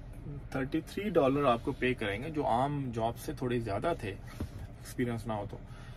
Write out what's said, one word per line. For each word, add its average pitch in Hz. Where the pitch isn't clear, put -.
थर्टी 135
थ्री 196
dollar 143
आपको 120
पे 127
करेंगे", 113
जो 151
आम 131
job 113
से -
थोड़े 123
ज़्यादा 110
थे, 104
एक्सपीरियंस -
ना 113
हो 104
तो। -